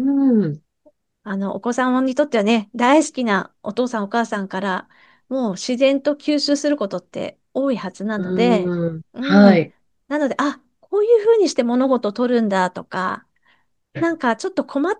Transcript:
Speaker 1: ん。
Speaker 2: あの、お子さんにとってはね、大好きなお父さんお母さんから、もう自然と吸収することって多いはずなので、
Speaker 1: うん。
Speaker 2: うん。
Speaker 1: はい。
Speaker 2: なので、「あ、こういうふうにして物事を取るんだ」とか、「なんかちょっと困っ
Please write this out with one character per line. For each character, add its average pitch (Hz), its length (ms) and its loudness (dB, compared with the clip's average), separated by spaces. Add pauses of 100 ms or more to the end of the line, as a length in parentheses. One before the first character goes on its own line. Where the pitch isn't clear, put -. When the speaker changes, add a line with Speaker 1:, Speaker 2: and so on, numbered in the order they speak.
(500)
Speaker 1:
ん。 147 140 -8 (640)
Speaker 2:
あ 196 120 -8
の、 196 200 -6
お 202 40 -12
子 247 120 -4
さ 254 280 0
ん 262 40 0
に 262 100 -2
と 285 100 0
っ 294 40 -2
て 247 100 0
は 202 60 0
ね、 220 300 0
大 262 300 4
好 302 60 -8
き 254 140 -4
な 202 280 0 (100)
お 208 100 -8
父 247 160 -2
さ 226 120 -4
ん 202 40 -4
お 196 40 -8
母 233 180 -2
さ 214 140 -6
ん 190 80 -8
か 190 120 -8
ら、 190 280 -6 (400)
も 254 220 -4
う - 40 -6
自 247 220 -6
然 277 240 2
と 294 140 -2
吸 294 240 -2
収 285 180 0
す 294 140 -4
る 294 60 0
こ 220 100 -4
と 190 120 -8
っ - 40 -8
て - 360 -12 (140)
多 269 200 -2
い 220 40 -2
は 185 140 -10
ず - 140 -12
な 214 140 -4
の 185 180 -4
で、 180 280 2
Speaker 1:
う 170 280 -4
ん。 160 100 -12 (100)
Speaker 2:
う - 80 -16
ん。 254 40 -8
Speaker 1:
は 202 320 6
い。 151 180 -2 (340)
Speaker 2:
な 285 100 -4
の 285 100 0
で、 - 100 -4
「あ、 285 220 -2 (200)
こ - 180 -4
う 415 60 2
い 440 40 0 (120)
う 403 40 -6
ふ 453 100 6
う - 40 6
に 370 100 4
し - 60 -6
て 247 100 0
物 247 240 2
事 240 220 0
を - 20 -8
取 247 220 0
る 226 80 2
ん 214 60 0
だ」 185 220 0
と 180 140 -12
か、 - 420 -8 (680)
「な 330 180 -2
ん 320 60 -6
か 233 180 0
ち - 120 -8
ょ - 20 -6
っ - 40 -14
と - 100 -2
困 285 260 -2
っ 427 100 -2